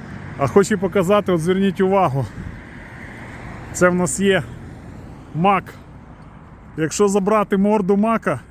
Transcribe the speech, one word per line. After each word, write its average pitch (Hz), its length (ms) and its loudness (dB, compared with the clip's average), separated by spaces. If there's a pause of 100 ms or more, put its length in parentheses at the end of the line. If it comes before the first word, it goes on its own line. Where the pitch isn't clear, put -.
(380)
А 139 80 0
хочу 202 320 4
показати, 196 540 2
от 170 80 2
зверніть 185 400 2
увагу, 180 460 2 (1500)
це 180 160 4
в 175 60 2
нас 180 260 0
є 190 220 4 (920)
Мак. 185 300 2 (1120)
Якщо 160 320 2
забрати 202 480 2
морду 202 400 4
Мака 208 440 0 (100)